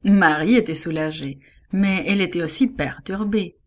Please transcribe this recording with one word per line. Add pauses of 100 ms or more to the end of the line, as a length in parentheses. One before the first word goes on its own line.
Marie
était
soulagée, (320)
mais
elle
était
aussi
perturbée. (100)